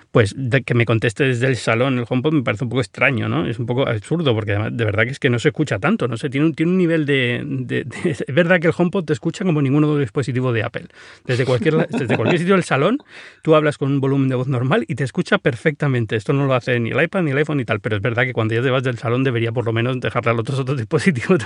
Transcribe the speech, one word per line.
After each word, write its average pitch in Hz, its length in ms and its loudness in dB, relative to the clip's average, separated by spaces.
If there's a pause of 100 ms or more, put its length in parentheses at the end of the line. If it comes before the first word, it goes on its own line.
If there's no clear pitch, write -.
(100)
pues 110 260 4
de, 131 260 0
que - 120 -4
me 120 100 4
conteste 120 400 0
desde 127 220 0
el 131 100 0
salón 123 420 0
el 120 100 -4
HomePod 131 240 0
me 151 100 2
parece 117 220 -2
un 117 60 -4
poco 127 120 0
extraño, 123 440 0
¿no? 135 200 -2
Es 120 120 -4
un 120 60 -6
poco 127 240 -2
absurdo, 131 460 -2
porque 104 180 -2
además, 110 240 -2
de 117 80 -2
verdad 104 200 0
que 120 60 -6
es 139 80 -10
que 135 120 0
no 120 80 0
se 156 100 0
escucha 139 300 -2
tanto, 143 300 0
no 117 100 -6
sé, 143 100 -6
tiene 135 180 0
un, 165 80 0
tiene 165 180 0
un 185 60 2
nivel 165 280 0
de, 123 360 0
de, 127 420 -4
de, 151 260 -4
<laughs> - 0 -
es - 140 -6 (100)
verdad 175 260 4
que 160 60 -2
el 160 100 2
HomePod 180 300 0
te 151 80 -2
escucha 165 320 -4
como 151 160 2
ningún 139 220 2
otro 151 140 0
dispositivo 127 540 -2
de 113 100 0
Apple. - 260 -8 (360)
Desde 123 220 0
cualquier 127 260 2
la-, 160 160 2
desde 127 280 0
cualquier 113 220 2
sitio 175 160 2
del 180 100 2
salón, 165 340 2 (440)
tú 156 120 4
hablas 151 240 4
con 135 140 0
un 143 100 2
volumen 135 260 2
de 131 60 0
voz 123 140 -2
normal 139 400 0
y 160 60 -4
te 139 100 -2
escucha 175 340 0
perfectamente. 127 800 0
Esto 110 180 -2
no 139 120 2
lo 135 80 2
hace 123 260 0
ni 113 100 -2
el 123 140 2
iPad, 185 180 0
ni 156 100 0
el 131 60 0
iPhone, 156 200 0
ni 127 80 -2
tal, 113 140 0
pero 107 160 -2
es 98 60 -2
verdad 117 220 0
que 127 80 -2
cuando 113 220 0
ya 117 80 0
te 135 80 2
vas 131 120 2
del 123 160 -2
salón 123 240 0
debería 117 300 0
por 117 140 -2
lo 113 60 0
menos 120 280 0
dejarle 117 300 0
a - 20 4
los 117 80 0
otros, 127 200 -4
otros 135 180 -4
dispositivos 147 680 2